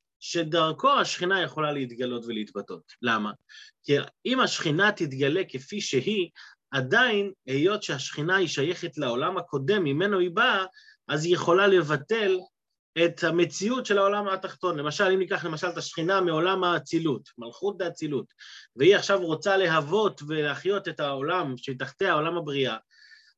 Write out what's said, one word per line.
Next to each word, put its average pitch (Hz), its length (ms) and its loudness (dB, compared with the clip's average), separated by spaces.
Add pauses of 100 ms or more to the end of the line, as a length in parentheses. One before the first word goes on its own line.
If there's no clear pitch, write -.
(200)
שדרכו 165 720 0
השכינה 185 500 0
יכולה 151 300 -2
להתגלות 123 540 -6
ולהתבטאות. 104 680 -8 (100)
למה? 110 300 0 (520)
כי 143 80 0 (340)
אם 254 140 2
השכינה 196 520 2
תתגלה 143 560 0
כפי 139 320 -10
שהיא, 165 500 -2 (400)
עדיין, 202 640 2 (140)
היות 156 360 0
שהשכינה 151 540 -2
היא 180 120 2
שייכת 160 500 -4
לעולם 143 400 -2
הקודם, 165 460 0
ממנו 180 340 0
היא 180 120 0
באה, 208 340 2 (440)
אז 151 160 -2
היא 175 100 2
יכולה 175 320 4
לבטל 185 720 2 (640)
את 170 200 0
המציאות 175 600 0
של 202 120 2
העולם 202 300 2
התחתון. 185 500 -4
למשל, 151 260 -2
אם 190 140 4
ניקח 185 260 -2
למשל 165 240 -4
את 165 80 -8
השכינה 170 440 0
מעולם 180 440 2
האצילות, 160 640 -2 (100)
מלכות 180 400 -6
דאצילות, 160 480 -4 (500)
והיא 175 200 8
עכשיו 190 260 2
רוצה 175 340 0
להוות 170 720 2
ולהחיות 160 600 -2
את 160 120 -8
העולם 143 560 -2
שתחתיה, 135 560 -4
עולם 165 240 0
הבריאה, 139 400 -2 (600)